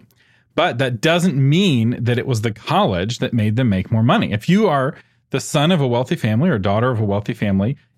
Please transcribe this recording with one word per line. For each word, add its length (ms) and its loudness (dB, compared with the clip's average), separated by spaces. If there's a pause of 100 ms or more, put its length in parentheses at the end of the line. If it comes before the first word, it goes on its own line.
(540)
but 240 0
that 220 -2
doesn't 360 2
mean 600 2
that 200 0
it 80 -4
was 160 -2
the 100 -2
college 680 -2
that 140 -4
made 240 0
them 120 0
make 220 0
more 140 0
money. 280 0
If 160 -4
you 200 2
are 260 0 (360)
the 100 -2
son 320 0
of 80 2
a 80 0
wealthy 260 0
family 360 0
or 80 0
daughter 320 0
of 100 -2
a 40 0
wealthy 300 -2
family, 420 -2 (220)